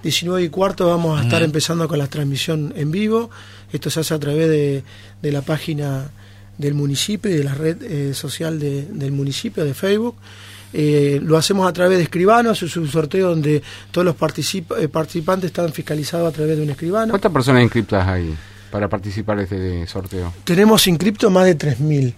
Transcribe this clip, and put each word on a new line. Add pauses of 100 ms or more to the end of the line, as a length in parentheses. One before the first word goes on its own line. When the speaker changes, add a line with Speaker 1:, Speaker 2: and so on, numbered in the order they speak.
Speaker 1:
diecinueve
y
cuarto,
vamos
a
estar
Speaker 2:
Ujú.
Speaker 1:
empezando
con
la
transmisión
en
vivo. (420)
Esto
se
hace
a
través
de, (360)
de
la
página (460)
del
municipio
y
de
la
red,
eh,
social
de,
del
municipio,
de
Facebook. (580)
Eh,
lo
hacemos
a
través
de
escribanos,
es
un
sorteo
donde (280)
todos
los
participa-,
eh,
participantes
están
fiscalizados
a
través
de
un
escribano.
Speaker 3:
¿Cuántas
personas
inscriptas
hay (360)
para
participar
de
este
sorteo? (120)
Speaker 1:
Tenemos
inscriptos
más
de
tres
mil